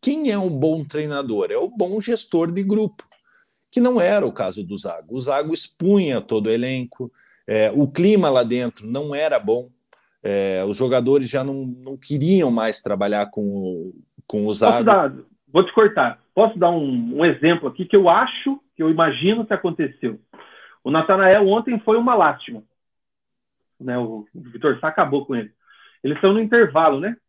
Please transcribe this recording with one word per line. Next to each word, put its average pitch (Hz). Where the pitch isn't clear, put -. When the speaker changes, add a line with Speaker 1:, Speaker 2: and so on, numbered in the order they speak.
Speaker 1:
quem 294
é 202
um 185
bom 156
treinador? 139
É 104
o 151
bom 208
gestor 170
de 196
grupo, 208
que 247
não 247
era 185
o 107
caso 95
do 95
Zago. 82
O 131
Zago 143
expunha 170
todo 107
o 110
elenco, 123
é, 107
o 143
clima 175
lá 127
dentro 120
não 143
era 147
bom, 113
é, 98
os 101
jogadores 127
já 135
não, 135
não 127
queriam 147
mais 110
trabalhar 104
com 110
o, 92
com 104
o -
Speaker 2:
Posso 107
Speaker 1:
Zago. 226
Speaker 2:
dar, 175
vou 170
te -
cortar. 185
Posso 220
dar 170
um, 131
um 160
exemplo 160
aqui -
que 190
eu 190
acho, 254
que -
eu 160
imagino 165
que 214
aconteceu. 151
O 127
Natanael 190
ontem 226
foi 220
uma 240
lástima, 139
né? 123
O, 110
o -
Vitor 127
Sá -
acabou 143
com 139
ele. 110
Eles 147
estão 196
no 214
intervalo, 165
né? 220